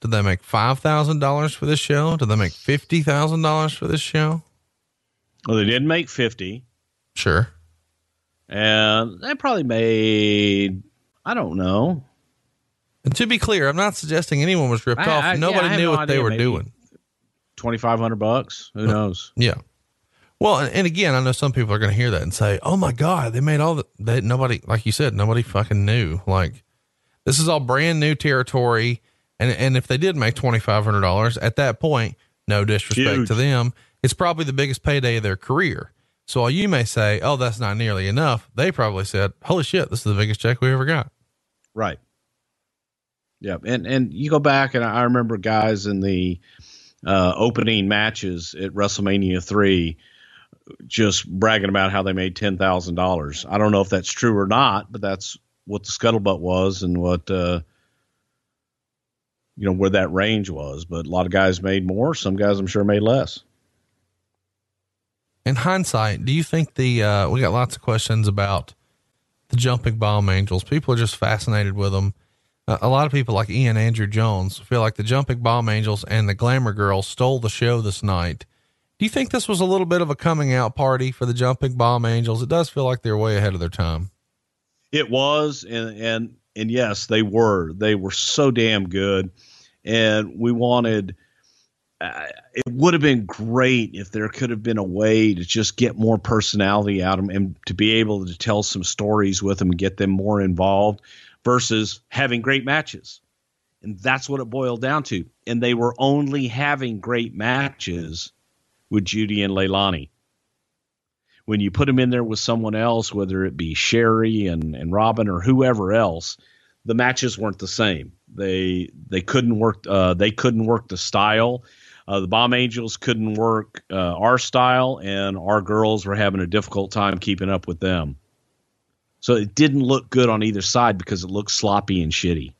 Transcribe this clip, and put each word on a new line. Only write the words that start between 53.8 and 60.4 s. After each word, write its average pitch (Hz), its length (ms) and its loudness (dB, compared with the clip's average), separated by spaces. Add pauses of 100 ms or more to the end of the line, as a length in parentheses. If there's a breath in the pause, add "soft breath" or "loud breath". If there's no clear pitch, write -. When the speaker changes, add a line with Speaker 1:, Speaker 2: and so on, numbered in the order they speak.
Speaker 2:
if 95 80 -2
that's 92 200 -2
true 113 280 0
or 98 80 0
not, 107 440 0
but 101 120 -12
that's 98 340 -8 (300)
what 101 160 -6
the - 80 -12
scuttlebutt 101 500 0
was 92 420 0
and 90 140 0
what, 87 340 -2
uh, 87 300 -2 (2000)
you 101 80 -4
know, 95 60 2
where 95 180 2
that 95 220 2
range 101 360 0